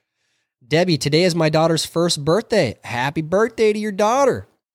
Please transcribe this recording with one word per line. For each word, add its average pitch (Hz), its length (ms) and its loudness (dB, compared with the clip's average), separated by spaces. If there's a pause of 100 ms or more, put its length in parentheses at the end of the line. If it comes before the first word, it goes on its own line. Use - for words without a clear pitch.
(640)
Debbie, 160 320 0
"Today 147 260 0
is 175 120 0
my 160 140 2
daughter's 160 360 0
first 165 380 -2
birthday." 165 600 0
Happy 131 380 -4
birthday 214 520 0
to 214 60 -4
your 214 120 -4
daughter. 208 560 0 (280)